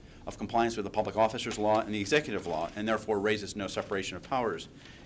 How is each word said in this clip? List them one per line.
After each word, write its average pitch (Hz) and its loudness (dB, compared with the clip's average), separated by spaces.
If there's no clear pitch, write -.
of - -6
compliance 117 2
with 104 -2
the 98 -6
public 107 -2
officers 110 2
law 107 4
and 107 -2
the 104 0
executive 107 0
law, 85 0
and 107 -4
therefore 110 2
raises 98 0
no 98 -4
separation 95 -2
of 87 -10
powers 113 -2